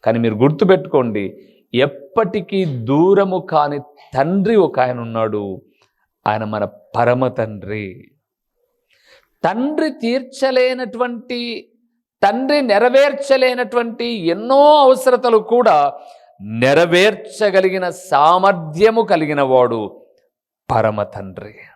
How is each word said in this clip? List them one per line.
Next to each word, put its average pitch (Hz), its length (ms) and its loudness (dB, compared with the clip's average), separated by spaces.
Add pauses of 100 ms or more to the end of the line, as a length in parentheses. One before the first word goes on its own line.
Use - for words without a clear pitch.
కానీ 117 140 0
మీరు 117 160 0
గుర్తుపెట్టుకోండి, 135 1120 0 (260)
ఎప్పటికీ 185 880 -2
దూరము 170 720 0
కాని 147 400 -2 (360)
తండ్రి 185 420 0
ఒక 147 240 2
ఆయన 123 200 -2
ఉన్నాడు. 107 640 -6 (640)
ఆయన 107 180 -2
మన 104 200 -4
పరమ 123 640 -2
తండ్రి. 104 800 -10 (1300)
తండ్రి 285 460 -2
తీర్చలేనటువంటి, 247 1800 -4 (500)
తండ్రి 262 400 0
నెరవేర్చలేనటువంటి 247 1400 0
ఎన్నో 240 720 2
అవసరతలు 254 640 4
కూడా 214 540 2 (500)
నెరవేర్చగలిగిన 180 1500 0
సామర్థ్యము 180 1120 2
కలిగిన 156 400 0
వాడు 120 580 0 (680)
పరమ 110 320 0
తండ్రి. 98 520 -14 (220)